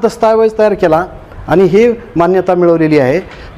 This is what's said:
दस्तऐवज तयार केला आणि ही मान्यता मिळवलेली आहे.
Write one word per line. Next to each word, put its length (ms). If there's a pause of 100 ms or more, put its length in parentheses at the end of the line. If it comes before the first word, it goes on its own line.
दस्तऐवज 560
तयार 160
केला 320 (420)
आणि 160
ही 280 (240)
मान्यता 380
मिळवलेली 440
आहे. 220 (380)